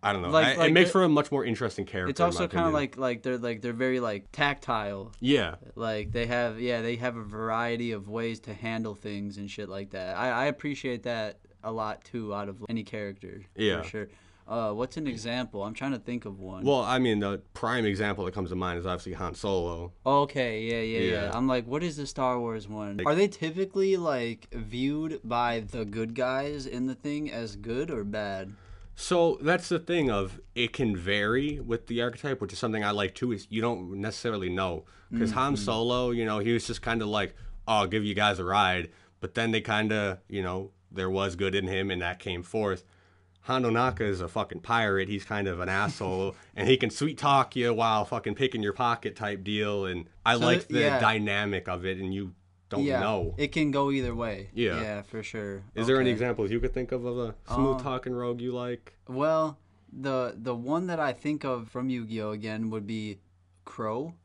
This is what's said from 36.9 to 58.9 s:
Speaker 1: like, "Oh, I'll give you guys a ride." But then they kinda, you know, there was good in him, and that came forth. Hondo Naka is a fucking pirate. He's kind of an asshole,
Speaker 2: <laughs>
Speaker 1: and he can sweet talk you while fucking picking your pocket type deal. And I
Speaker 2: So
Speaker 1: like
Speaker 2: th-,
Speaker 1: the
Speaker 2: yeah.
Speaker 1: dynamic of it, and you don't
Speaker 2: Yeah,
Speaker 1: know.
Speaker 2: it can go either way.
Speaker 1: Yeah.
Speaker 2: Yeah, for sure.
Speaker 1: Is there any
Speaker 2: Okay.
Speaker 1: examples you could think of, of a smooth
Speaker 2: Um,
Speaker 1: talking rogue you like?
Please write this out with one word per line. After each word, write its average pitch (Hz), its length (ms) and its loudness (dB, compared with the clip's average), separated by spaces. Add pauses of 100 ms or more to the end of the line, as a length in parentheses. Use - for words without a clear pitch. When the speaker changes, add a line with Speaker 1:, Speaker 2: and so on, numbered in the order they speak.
Speaker 1:
like, 104 300 0 (320)
"Oh, 113 60 6
I'll 101 120 6
give 104 180 2
you 104 100 0
guys 101 260 4
a 90 40 0
ride." 92 460 4 (300)
But 95 140 -6
then 113 180 2
they 110 80 4
kinda, 107 680 2
you 101 140 -2
know, 92 300 -4 (180)
there 92 200 -2
was 95 260 2
good 95 180 2
in 98 140 2
him, 98 240 0
and 90 100 -2
that 87 160 -2
came 90 240 -4
forth. 101 420 -2 (600)
Hondo 127 260 2
Naka 117 340 2
is 98 160 0
a 87 80 -4
fucking 87 320 -4
pirate. 101 480 2
He's 101 160 -4
kind 101 240 -2
of 87 120 -2
an 90 100 -2
asshole, 95 720 0
Speaker 2:
<laughs> - 100 -20
Speaker 1:
and 98 140 0
he 131 80 8
can 120 140 2
sweet 151 260 -2
talk 139 400 4
you 120 160 4
while 110 320 4
fucking 117 300 -4
picking 123 280 0
your 104 120 0
pocket 117 420 0
type 104 260 -4
deal. 104 440 0
And 90 180 -4 (220)
I 117 80 8
Speaker 2:
So 120 100 2
Speaker 1:
like 123 140 6
Speaker 2:
th-, - 100 -6
Speaker 1:
the 120 120 2
Speaker 2:
yeah. 117 200 4
Speaker 1:
dynamic 104 640 2
of 90 200 -4
it, 95 120 -2
and 95 140 -4
you 95 220 -6 (340)
don't 117 160 0
Speaker 2:
Yeah, 135 160 2
Speaker 1:
know. 101 380 0
Speaker 2:
it 143 120 0
can 156 200 2
go 139 200 4
either 123 240 0
way. 101 380 -4
Speaker 1:
Yeah. 98 280 2
Speaker 2:
Yeah, 104 220 -4
for 110 200 -10
sure. 101 400 -6 (120)
Speaker 1:
Is 113 120 0
there 131 100 6
any 127 140 4
Speaker 2:
Okay. - 20 4
Speaker 1:
examples 113 380 0
you 117 100 0
could 127 140 -2
think 127 180 -4
of, 123 140 -4
of 123 120 -4
a 113 160 -4 (180)
smooth 131 260 4
Speaker 2:
Um, 127 40 -8
Speaker 1:
talking 127 300 -4
rogue 123 300 -2
you 123 100 -2
like? 123 400 -6 (160)